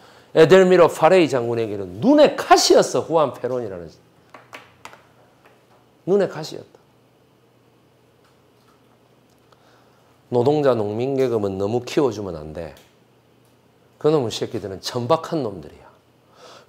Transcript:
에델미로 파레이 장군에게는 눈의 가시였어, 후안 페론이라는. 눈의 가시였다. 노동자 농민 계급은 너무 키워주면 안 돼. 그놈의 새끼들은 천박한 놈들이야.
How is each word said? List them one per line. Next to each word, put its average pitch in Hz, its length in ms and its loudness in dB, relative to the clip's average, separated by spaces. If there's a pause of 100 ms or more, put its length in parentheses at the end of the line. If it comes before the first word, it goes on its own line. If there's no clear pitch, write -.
(340)
에델미로 175 540 6
파레이 165 400 4
장군에게는 113 720 -6
눈의 277 360 4
가시였어, 311 640 2
후안 147 340 -2
페론이라는. 107 540 -8 (2250)
눈의 190 220 0
가시였다. - 380 -14 (3750)
노동자 131 440 2
농민 113 420 -4
계급은 110 420 -2
너무 110 260 -4
키워주면 104 520 -4
안 78 160 -14
돼. 80 220 -12 (1200)
그놈의 147 320 0
새끼들은 98 500 -10
천박한 156 640 -4
놈들이야. 98 420 -12 (840)